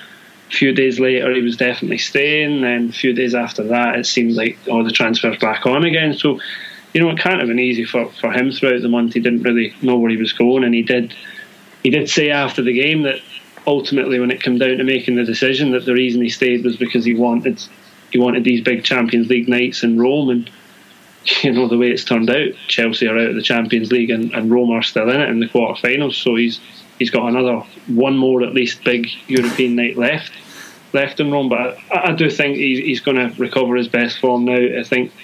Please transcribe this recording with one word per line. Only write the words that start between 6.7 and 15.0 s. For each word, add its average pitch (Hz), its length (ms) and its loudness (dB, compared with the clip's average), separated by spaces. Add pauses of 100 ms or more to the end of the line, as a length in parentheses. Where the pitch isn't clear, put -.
you 165 60 2
know, 165 100 4
it 160 80 -2
can't 185 220 0
have 123 60 0
been 117 120 0
easy 120 260 0
for, 117 280 -2
for 113 180 -4
him 127 200 0
throughout 123 300 0
the 120 80 0
month. 117 240 2
He 120 60 -2
didn't 120 240 2
really 117 400 0
know 123 160 4
where 117 100 2
he 113 80 0
was 110 160 -2
going, 127 300 2
and 120 100 2
he 117 80 2
did, 117 320 -2 (720)
he 127 80 2
did 147 180 0
say 147 220 2
after 139 320 -2
the 120 100 2
game 151 300 2
that 135 160 -2 (480)
ultimately 139 520 0
when 123 120 2
it 127 100 -4
came 127 160 2
down 127 220 2
to 131 40 0
making 131 300 0